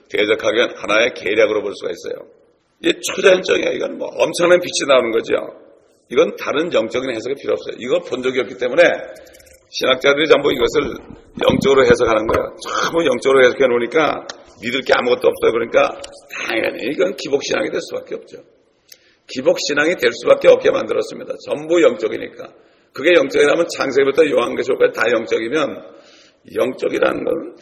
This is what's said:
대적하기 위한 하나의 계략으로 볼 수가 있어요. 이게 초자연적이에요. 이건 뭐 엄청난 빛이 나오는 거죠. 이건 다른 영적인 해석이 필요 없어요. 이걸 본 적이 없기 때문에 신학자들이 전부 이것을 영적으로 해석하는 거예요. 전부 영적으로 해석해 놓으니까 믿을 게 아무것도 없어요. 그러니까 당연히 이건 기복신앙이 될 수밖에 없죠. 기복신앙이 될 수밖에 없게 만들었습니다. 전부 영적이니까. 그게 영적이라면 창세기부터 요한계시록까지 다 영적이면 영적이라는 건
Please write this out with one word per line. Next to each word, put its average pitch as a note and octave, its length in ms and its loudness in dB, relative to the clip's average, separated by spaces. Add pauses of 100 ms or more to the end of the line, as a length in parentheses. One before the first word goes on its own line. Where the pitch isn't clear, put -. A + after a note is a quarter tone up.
대적하기 G#2+ 460 0
위한 A2+ 200 0
하나의 A2 400 0
계략으로 G#2+ 480 0
볼 G2 120 -6
수가 - 160 -8
있어요. - 360 -12 (540)
이게 E3 180 -2
초자연적이에요. - 720 2
이건 - 240 -6
뭐 - 200 -8
엄청난 E3+ 420 2
빛이 - 280 -6
나오는 B2 240 4
거죠. A2+ 220 -2 (760)
이건 A2 260 2
다른 D3+ 380 -4
영적인 A#2+ 360 -2
해석이 A#2+ 260 -6
필요 - 180 -4
없어요. - 260 -6
이걸 C3 220 -2
본 B2+ 200 -6
적이 B2+ 200 -2
없기 - 160 -6
때문에 B2+ 260 2 (880)
신학자들이 C#3 560 0
전부 C#3+ 240 4
이것을 B2+ 460 -2 (440)
영적으로 C3 440 4
해석하는 A2+ 420 2
거예요. - 340 -2
전부 - 440 -2
영적으로 C3 400 4
해석해 B2 220 2
놓으니까 A#2+ 600 0 (340)
믿을 B2 200 -4
게 C3 120 2
아무것도 B2 340 2
없어요. - 260 2
그러니까 A#2 480 0 (460)
당연히 A2+ 440 -4
이건 C3 240 -2
기복신앙이 - 560 -2
될 - 100 -4
수밖에 - 340 -10
없죠. - 240 -16 (960)
기복신앙이 D3 600 0
될 A#2+ 180 0
수밖에 C3+ 340 2
없게 C3 240 6
만들었습니다. - 640 -4 (120)
전부 D#3 360 -2
영적이니까. A2+ 720 -2 (400)
그게 D3 200 2
영적이라면 D3 600 4
창세기부터 C#3 560 2
요한계시록까지 B2 640 0
다 A2 160 0
영적이면 A#2 840 -2 (640)
영적이라는 - 680 -2
건 - 380 -4